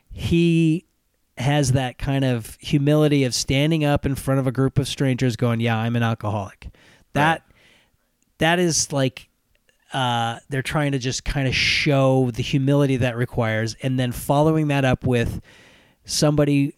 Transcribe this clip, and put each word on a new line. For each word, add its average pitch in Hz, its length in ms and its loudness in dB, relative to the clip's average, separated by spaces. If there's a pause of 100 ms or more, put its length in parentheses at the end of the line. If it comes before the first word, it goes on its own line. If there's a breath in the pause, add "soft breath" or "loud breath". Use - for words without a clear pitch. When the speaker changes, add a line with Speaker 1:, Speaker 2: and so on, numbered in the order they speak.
(120)
Speaker 1:
he 165 760 2 (520)
has 143 340 0
that 127 260 -2
kind 139 280 -2
of 120 340 -4
humility 147 640 2
of 120 100 -2
standing 151 520 0
up 143 200 0
in 139 100 -2
front 135 240 -2
of 131 80 0
a 131 40 0
group 131 260 0
of 139 100 2
strangers 127 480 0
going, 117 260 0
"Yeah, 117 160 0
I'm 113 180 -2
an 117 80 0
alcoholic." 107 640 -6 (460 soft breath)
That, 160 280 0
Speaker 2:
Right. - 140 -20 (840 soft breath)
Speaker 1:
that 165 200 2
is 170 320 0
like, 135 380 -2 (640)
uh, 117 460 -2 (100)
they're 135 120 -2
trying 143 300 -2
to 139 80 -2
just 123 240 -6
kinda 135 280 -2
show 131 800 2
the 117 120 -6
humility 139 540 2
that 123 180 0
requires, 113 640 -2
and 131 180 0
then 127 120 -2
following 151 560 2
that 139 180 0
up 127 200 0
with 117 360 0 (640 soft breath)
somebody 143 760 2